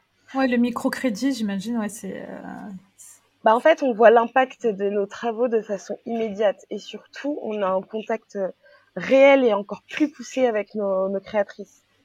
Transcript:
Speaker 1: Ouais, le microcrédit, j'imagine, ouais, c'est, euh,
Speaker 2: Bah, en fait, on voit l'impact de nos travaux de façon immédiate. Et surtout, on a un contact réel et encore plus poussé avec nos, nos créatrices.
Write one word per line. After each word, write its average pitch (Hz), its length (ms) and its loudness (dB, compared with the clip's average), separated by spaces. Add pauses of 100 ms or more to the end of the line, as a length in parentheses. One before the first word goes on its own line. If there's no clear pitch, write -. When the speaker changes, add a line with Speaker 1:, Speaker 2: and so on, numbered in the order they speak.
(340)
Speaker 1:
Ouais, 269 140 2
le 247 80 2
microcrédit, 240 760 -2
j'imagine, 220 460 -6
ouais, 208 120 -4
c'est, - 320 -12
euh, - 200 -14 (1000)
Speaker 2:
Bah, 220 100 6
en 240 60 0
fait, 320 220 4
on 262 100 0
voit 214 180 8
l'impact 233 560 2
de 202 220 -2
nos 202 160 -2
travaux 226 440 -4
de 226 120 0
façon 202 460 -8
immédiate. 220 640 -2
Et 214 80 -10
surtout, - 640 -10
on 214 180 -6
a 196 60 -2
un 190 160 0
contact 196 560 -10 (560)
réel 269 500 6
et 220 100 4
encore 202 360 -8
plus 302 200 -2
poussé 254 360 -4
avec 214 280 -2
nos, 196 340 -2
nos 196 120 -4
créatrices. - 640 -6 (220)